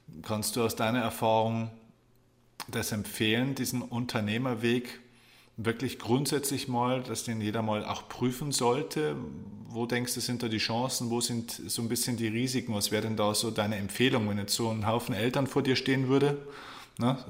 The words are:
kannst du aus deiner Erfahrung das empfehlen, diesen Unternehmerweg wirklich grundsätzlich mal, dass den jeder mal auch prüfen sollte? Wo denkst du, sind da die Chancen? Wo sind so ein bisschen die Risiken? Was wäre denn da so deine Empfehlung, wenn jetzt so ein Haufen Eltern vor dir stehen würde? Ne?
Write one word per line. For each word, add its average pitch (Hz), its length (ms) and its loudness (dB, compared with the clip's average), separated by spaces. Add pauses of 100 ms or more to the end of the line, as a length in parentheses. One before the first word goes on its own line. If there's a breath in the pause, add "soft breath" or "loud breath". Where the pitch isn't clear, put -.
(220)
kannst 110 340 -2
du 120 60 2
aus 113 140 2
deiner 117 240 2
Erfahrung 113 720 2 (960)
das 113 240 -4
empfehlen, 113 640 0
diesen 123 280 -2
Unternehmerweg 120 1160 -2 (580 soft breath)
wirklich 117 400 -2
grundsätzlich 139 680 0
mal, 123 340 2
dass 113 220 -6
den 110 180 -2
jeder 107 200 0
mal 107 220 0
auch - 240 -6
prüfen 127 440 -2
sollte? 143 640 2 (540)
Wo 113 160 -4
denkst 120 300 0
du, 123 60 -4
sind 123 220 -2
da 120 60 -2
die 107 200 0
Chancen? 120 420 0
Wo 120 100 2
sind 117 300 -2
so - 320 -6
ein 113 60 -2
bisschen 120 280 0
die 113 120 0
Risiken? 117 460 0
Was 101 180 0
wäre 107 100 2
denn 110 140 0
da 104 180 4
so 113 160 0
deine 107 260 0
Empfehlung, 117 520 2
wenn 104 100 0
jetzt 98 160 -2
so 117 160 0
ein 110 160 -2
Haufen 117 280 2
Eltern 127 320 2
vor 135 160 0
dir 123 140 4
stehen 131 320 2
würde? 139 300 6 (640 loud breath)
Ne? 127 160 4 (140)